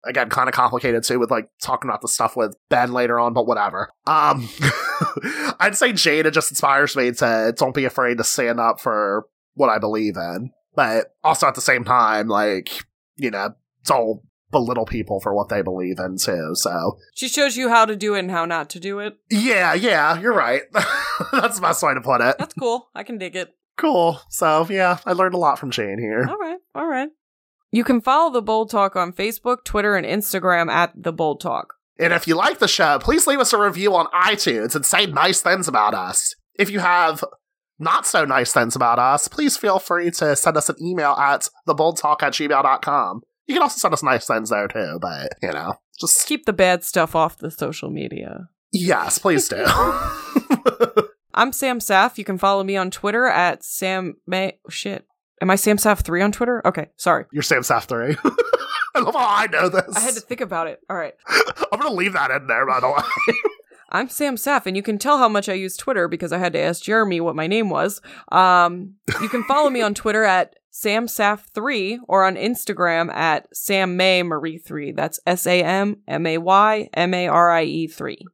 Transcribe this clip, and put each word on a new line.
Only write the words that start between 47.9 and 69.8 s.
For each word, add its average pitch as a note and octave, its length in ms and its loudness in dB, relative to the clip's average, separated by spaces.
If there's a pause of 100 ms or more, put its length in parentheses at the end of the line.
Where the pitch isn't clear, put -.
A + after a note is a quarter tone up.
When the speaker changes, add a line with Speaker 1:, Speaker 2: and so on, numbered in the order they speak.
Speaker 2:
media. - 580 -10 (240)
Speaker 1:
Yes, E3+ 460 0
please E3 300 2
do. - 180 -4
<laughs> - 1700 -2
Speaker 2:
I'm B3+ 180 2
Sam B3+ 280 -2
Saff. G#3 380 2
You G3+ 60 -10
can F#3+ 140 -4
follow G3 260 2
me G3 120 -2
on F#3 140 -2
Twitter A3 360 -2
at F3 380 2
Sam F#3 520 -6 (100)
May. F#3 380 -4
Oh, F3 60 -20
shit. - 360 -10 (340)
Am F#3 100 2
I F#3+ 60 4
Sam G#3 200 2
Saff G#3 260 2
three E3+ 200 0
on G#3 100 2
Twitter? A#3+ 340 -2
Okay, D#3+ 300 -2
sorry. D3 360 0
Speaker 1:
You're C#3+ 100 -4
Sam C3 200 2
Saff A#2+ 220 0
three. B2+ 360 -2
<laughs> - 40 -20 (720)
I C4 60 2
love - 140 -2
how B3+ 140 2
I G#3 200 2
know E3 200 2
this. F#3 280 -2
Speaker 2:
I G#3 40 0
had A#3+ 140 -2
to A3 60 -8
think A#3+ 200 -10
about E3 280 -4
it. - 200 -14
All F#3+ 80 -6
right. E3 240 -8
Speaker 1:
<laughs> - 60 -20
I'm - 540 0
gonna D4 140 0
leave F#3+ 180 0
that C#3+ 180 0
in C3 160 -2
there, A#2+ 180 2
by C3 160 0
the B2+ 80 2
way. D3 500 0
<laughs> - 520 -8
Speaker 2:
I'm A#3+ 180 -2
Sam C#4+ 280 -4
Saff, C#4 300 -2
and F#3 100 -4
you G3+ 60 -4
can G#3 160 -4
tell C#4+ 200 2
how B3 100 6
much G#3 200 0
I F#3+ 60 -2
use F#3+ 220 -6
Twitter G3 320 0
because E3+ 240 -6
I F3 60 -2
had F3+ 140 0
to D3+ 80 0
ask E3 220 -2
Jeremy G3+ 380 0
what E3 160 -2
my D#3 100 -2
name G#3 220 0
was. E3 320 -2 (300)
Um, F3+ 640 4 (260)
you G#3+ 80 -4
can A#3+ 160 -2
follow C#4+ 260 2
me B3 120 -2